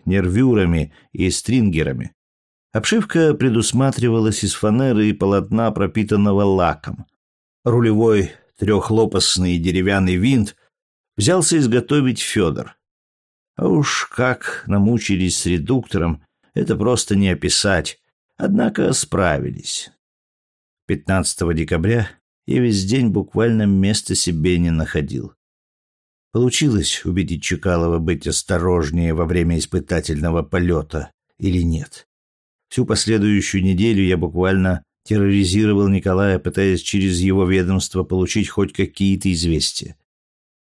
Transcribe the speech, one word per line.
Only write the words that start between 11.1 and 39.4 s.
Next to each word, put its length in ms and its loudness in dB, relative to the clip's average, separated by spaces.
взялся 420 2
изготовить 600 2
Фёдор. 560 -2
А 120 -2
уж 380 0
как 600 -6
намучились 720 0
с 80 -6
редуктором, 800 -2
это 200 0
просто 420 0
не 120 2
описать. 720 -2
Однако 560 0
справились. 1000 -4
Пятнадцатого 680 -2
декабря 560 0
я 140 0
весь 240 0
день 260 0
буквально 520 0
места 540 2
себе 420 0
не 140 2
находил. 600 -4
Получилось 720 0
убедить 400 -4
Чекалова 560 0
быть 260 -4
осторожнее 880 0
во 100 -2
время 320 0
испытательного 840 -2
полёта 720 -2
или 240 0
нет? 460 -4
Всю 160 -2
последующую 800 0
неделю 400 2
я 140 2
буквально 680 0
терроризировал 840 2
Николая, 540 0
пытаясь 420 0
через 380 0
его 240 2
ведомство 580 0
получить 460 -2
хоть 240 -2
какие-то 600 -2
известия. 640 -4